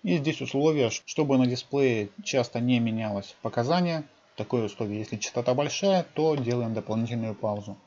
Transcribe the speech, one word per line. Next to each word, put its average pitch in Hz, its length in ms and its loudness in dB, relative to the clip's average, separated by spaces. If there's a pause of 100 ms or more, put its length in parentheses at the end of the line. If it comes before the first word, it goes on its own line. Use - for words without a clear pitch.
И 175 140 2
здесь 147 240 -2
условие, 143 480 2
ш-, - 160 -6
чтобы 139 320 2
на 127 80 6
дисплее 123 640 0 (140)
часто 123 360 0
не 120 200 4
менялось 110 640 -2
показание. 156 640 0 (320)
Такое 113 280 -2
условие, 104 360 -4
если 110 180 -6
частота 123 360 -2
большая, 175 500 0 (100)
то 156 220 2
делаем 120 380 -2
дополнительную 113 640 -4
паузу. 104 520 -6